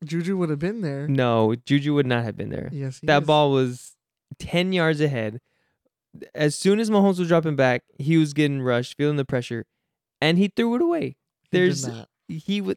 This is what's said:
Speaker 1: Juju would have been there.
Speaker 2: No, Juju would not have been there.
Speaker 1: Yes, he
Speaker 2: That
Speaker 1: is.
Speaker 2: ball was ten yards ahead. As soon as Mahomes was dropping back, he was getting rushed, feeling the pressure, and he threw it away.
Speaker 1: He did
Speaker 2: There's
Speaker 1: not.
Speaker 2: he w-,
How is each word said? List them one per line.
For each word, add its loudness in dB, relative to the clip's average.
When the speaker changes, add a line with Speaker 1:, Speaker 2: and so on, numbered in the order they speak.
Speaker 1:
Juju -4
would 0
have -2
been -4
there. -6
Speaker 2:
No, 2
Juju 2
would 2
not 0
have -6
been -8
there. -8
Speaker 1:
Yes, -10
he -4
Speaker 2:
That 4
Speaker 1:
is. -2
Speaker 2:
ball 4
was -2
ten -2
yards 2
ahead. -2
As 0
soon 2
as -2
Mahomes 4
was 0
dropping 2
back, 2
he 2
was 2
getting 0
rushed, -2
feeling 0
the -2
pressure, -6
and 2
he 2
threw 0
it -2
away. 0
Speaker 1:
He -16
did 2
Speaker 2:
There's 0
Speaker 1:
not. -12
Speaker 2:
he -6
w-, -4